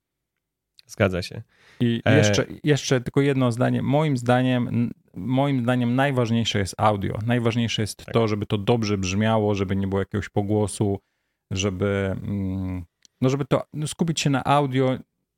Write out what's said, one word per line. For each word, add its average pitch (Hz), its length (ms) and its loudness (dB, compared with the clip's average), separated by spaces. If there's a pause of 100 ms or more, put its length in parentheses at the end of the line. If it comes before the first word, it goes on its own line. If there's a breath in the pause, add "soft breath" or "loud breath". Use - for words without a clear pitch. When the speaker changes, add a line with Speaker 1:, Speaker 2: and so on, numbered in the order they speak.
(880)
Speaker 1:
Zgadza 92 360 -2
się. - 200 -10 (380 soft breath)
Speaker 2:
I 117 240 0
Speaker 1:
E, 110 140 6
Speaker 2:
jeszcze, 104 280 4 (180)
jeszcze 139 360 2
tylko 135 200 -2
jedno 135 320 2
zdanie. 123 300 0
Moim 143 340 2
zdaniem, 123 520 2
n-, 117 220 0 (240)
moim 131 480 0
zdaniem 120 320 0
najważniejsze 123 640 2
jest 95 200 -2
audio. 104 480 0
Najważniejsze 117 560 0
jest - 220 -8
Speaker 1:
Tak. - 100 -14
Speaker 2:
to, 117 140 4
żeby 104 180 -2
to 110 120 -2
dobrze 104 400 0
brzmiało, 104 560 0
żeby 95 220 -2
nie 98 120 -2
było 98 120 -2
jakiegoś 98 280 -6
pogłosu, 104 720 0 (500)
żeby, 98 720 -2
mm, 95 640 -4 (360)
no 123 80 2
żeby 139 160 0
to, - 180 -2 (100)
no 151 140 -6
skupić 165 340 -2
się 151 100 2
na 139 140 0
audio, 131 540 0 (400)